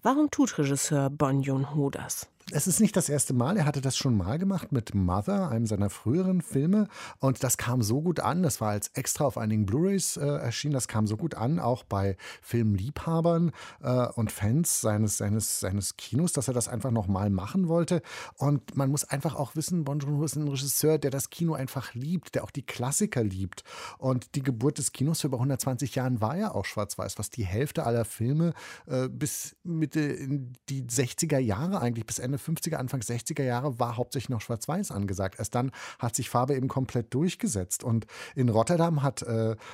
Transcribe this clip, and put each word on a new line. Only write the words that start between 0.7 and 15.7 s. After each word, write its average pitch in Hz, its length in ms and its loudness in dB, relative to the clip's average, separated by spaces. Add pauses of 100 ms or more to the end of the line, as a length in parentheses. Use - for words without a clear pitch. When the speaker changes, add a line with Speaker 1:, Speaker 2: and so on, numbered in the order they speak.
Speaker 1:
Bong 139 320 2
Joon-ho 139 480 0
das? - 380 -8 (240)
Speaker 2:
Es 147 140 0
ist 185 140 2
nicht 220 180 6
das 170 120 2
erste 143 260 2
Mal. 131 220 2
Er 156 80 4
hatte 143 140 2
das 131 160 0
schon 123 220 4
mal 101 220 0
gemacht 190 320 -2
mit 120 240 -2
Mother, 104 560 2
einem 117 160 2
seiner 101 240 2
früheren 185 500 2
Filme. 180 460 2 (320)
Und 135 240 2
das 127 140 2
kam 120 260 2
so 117 180 2
gut 170 200 0
an. 143 200 2
Das 160 180 2
war 107 100 2
als 104 260 -2
extra - 300 0
auf 127 120 0
einigen 107 300 2
Blu-rays, 175 500 2
äh, 151 80 -2
erschienen. 147 480 -2
Das 127 140 0
kam 107 180 2
so 104 100 2
gut 151 200 -4
an, 139 240 0
auch 120 240 0
bei 98 340 0 (240)
Filmliebhabern, 156 1080 2 (320)
äh, 127 320 2
und 110 160 0
Fans 123 500 0
seines, 107 380 2
seines, 104 400 0
seines 98 380 -2